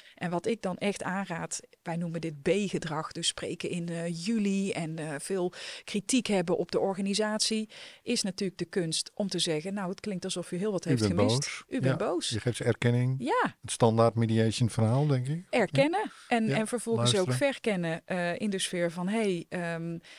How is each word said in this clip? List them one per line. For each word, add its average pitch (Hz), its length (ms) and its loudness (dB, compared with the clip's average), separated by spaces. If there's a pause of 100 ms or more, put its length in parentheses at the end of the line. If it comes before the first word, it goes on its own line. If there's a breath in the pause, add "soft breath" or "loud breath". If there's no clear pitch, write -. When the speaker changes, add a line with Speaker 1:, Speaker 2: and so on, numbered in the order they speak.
(160 loud breath)
Speaker 1:
En 175 140 -6
wat 170 160 -2
ik 233 160 0
dan 185 160 -4
echt - 260 -2
aanraad, 180 560 -4 (240)
wij 170 120 -4
noemen 170 260 -2
dit 156 200 -6
B-gedrag, 165 720 0
dus 170 160 -4
spreken - 420 -4
in, 170 200 -4
eh, 170 360 -4
juli 202 460 2
en, 160 280 -4
eh, 156 200 -6
veel 180 340 -2 (300 loud breath)
kritiek - 440 0
hebben 190 160 2 (140)
op - 140 -4
de 190 80 2
organisatie, 214 920 0 (340 loud breath)
is 240 180 -2
natuurlijk 190 380 -4
de 175 60 -4
kunst 165 480 -2
om 208 140 -4
te 185 120 -4
zeggen, 160 340 -2
"Nou, 196 160 -4
het 196 100 -8
klinkt 190 240 -6
alsof 180 280 -6
u 180 60 -2
heel 208 140 -2
wat 180 140 -2
Speaker 2:
U 175 40 0
Speaker 1:
heeft 127 120 4
Speaker 2:
bent 101 180 4
Speaker 1:
gemist. 104 200 4
Speaker 2:
boos. - 280 -6
Speaker 1:
U - 120 -2
bent 135 200 2
Speaker 2:
Ja. 208 80 0
Speaker 1:
boos." 311 220 -2
Speaker 2:
Je 107 100 -2
geeft - 180 -2
ze - 60 -6
erkenning. 120 560 2
Speaker 1:
Ja. 415 420 0
Speaker 2:
Het - 100 -10
standaard 113 440 6
mediation 113 540 4
verhaal, 120 380 4
denk 127 200 0
ik. 160 220 -4
Speaker 1:
Erkennen 277 640 2 (160)
en, 233 200 2
Speaker 2:
Ja. 170 80 2
Speaker 1:
en 220 120 2
vervolgens 233 160 -4 (300)
Speaker 2:
Luisteren. 196 140 2 (200)
Speaker 1:
ook 269 60 0
verkennen, 175 520 -2
eh, 175 340 -2
in 214 100 -2
de 190 100 -2
sfeer 175 320 0
van, 175 160 -4
"Hey, 196 420 2
ehm, 170 480 -4 (220 loud breath)